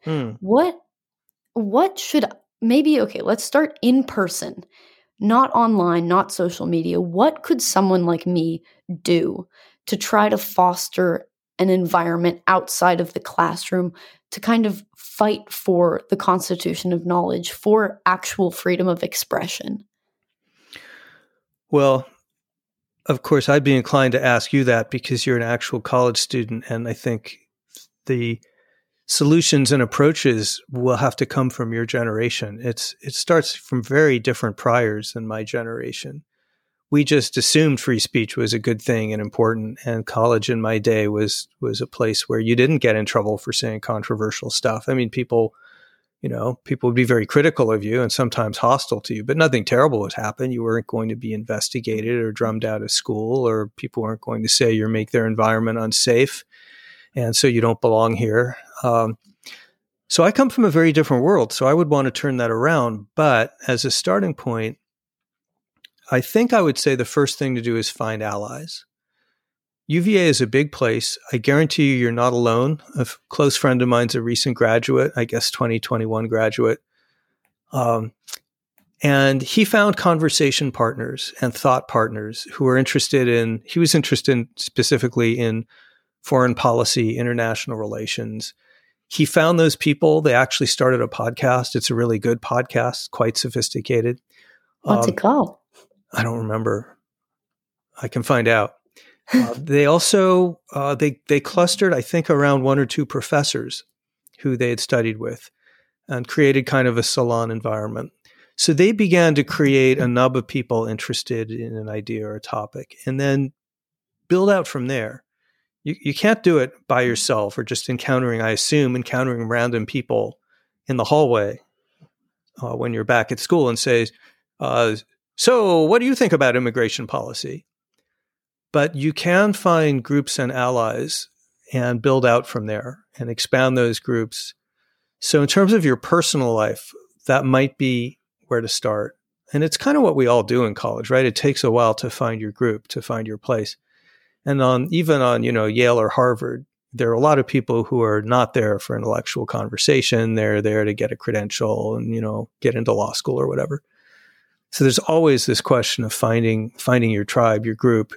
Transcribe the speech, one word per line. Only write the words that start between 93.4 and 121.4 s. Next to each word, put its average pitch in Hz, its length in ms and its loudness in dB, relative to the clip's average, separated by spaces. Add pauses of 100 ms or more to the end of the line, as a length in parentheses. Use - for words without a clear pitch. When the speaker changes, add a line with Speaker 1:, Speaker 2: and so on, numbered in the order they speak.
Speaker 2:
What's 226 260 2
Speaker 1:
Um, 202 60 0
Speaker 2:
it - 40 -8
called? 233 400 0 (540)
Speaker 1:
I 113 120 -2
don't 117 160 -4
remember. 110 580 -4 (1040)
I 131 60 -6
can 120 160 -4
find 117 240 0
out. 110 280 0 (580)
Uh, 247 200 2
Speaker 2:
<laughs> - 40 -16
Speaker 1:
they 143 280 2
also, 180 760 4 (100)
uh, 139 240 -4
they, 143 320 -2
they 147 140 2
clustered, 175 520 0
I 127 80 -2
think, 165 280 -2
around 143 340 2
one 135 160 2
or 139 60 2
two 135 200 -4
professors 139 800 -4 (560)
who 135 160 -2
they 123 140 0
had 117 100 -2
studied 113 380 0
with 117 340 -10 (560)
and 123 200 -6
created 139 380 4
kind 131 220 2
of 120 100 0
a 117 60 0
salon 117 480 0
environment. 113 640 -6 (420)
So - 160 0
they 180 220 4
began 175 420 4
to 143 80 2
create 135 560 4
a 127 80 0
nub 127 300 2
of 123 100 -6
people 117 400 -2
interested 113 640 -6
in 117 240 -10
an 107 140 -10
idea 107 360 -6
or 104 100 -10
a 107 40 -12
topic - 560 -10 (100)
and 135 140 -4
then 139 320 0 (800)
build 185 200 4
out 190 180 2
from 127 200 -6
there. 123 360 -6 (600)
You, 147 160 -6
you 143 140 -4
can't 214 280 2
do 170 180 6
it 127 120 0 (160)
by 127 140 2
yourself 113 560 0
or 127 60 -4
just - 260 -6
encountering, 123 520 -2
I 110 100 0
assume, 127 440 2
encountering 123 540 -4
random 117 360 0
people 113 540 -4 (480)
in 135 80 -2
the 120 80 0
hallway, 117 560 2 (1040)